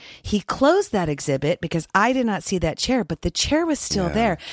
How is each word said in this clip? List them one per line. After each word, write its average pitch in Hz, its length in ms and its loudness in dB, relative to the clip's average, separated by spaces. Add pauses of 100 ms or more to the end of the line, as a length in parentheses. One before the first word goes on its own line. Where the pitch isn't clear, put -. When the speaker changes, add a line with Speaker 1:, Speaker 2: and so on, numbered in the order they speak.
(220)
Speaker 1:
he 208 180 0
closed 339 520 2
that 180 160 0
exhibit 143 540 -2
because 165 320 -4
I 220 180 4
did 254 140 2
not 196 160 -2
see 190 160 -2
that 160 180 -2
chair, 240 280 0
but - 180 -6
the 175 80 -2
chair 320 340 0
was 320 160 0
still 185 280 -2
Speaker 2:
Yeah. - 40 -2
Speaker 1:
there. 214 260 2 (140)